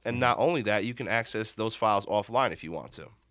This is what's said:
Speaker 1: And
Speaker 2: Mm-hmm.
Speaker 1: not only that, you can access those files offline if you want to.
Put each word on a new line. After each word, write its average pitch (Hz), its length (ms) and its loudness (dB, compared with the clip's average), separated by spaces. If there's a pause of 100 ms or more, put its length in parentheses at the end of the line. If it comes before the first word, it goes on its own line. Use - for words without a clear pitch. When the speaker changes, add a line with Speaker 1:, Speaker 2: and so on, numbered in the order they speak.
Speaker 1:
And 120 120 -2
Speaker 2:
Mm-hmm. 123 60 -2
Speaker 1:
not 123 180 4
only 151 240 2
that, 104 220 2
you 120 80 -4
can 123 140 -6
access 110 460 -2
those 110 220 -2
files 104 320 2
offline 113 440 0
if - 120 -10
you 80 80 -10
want 65 220 -8
to. - 140 -14 (240)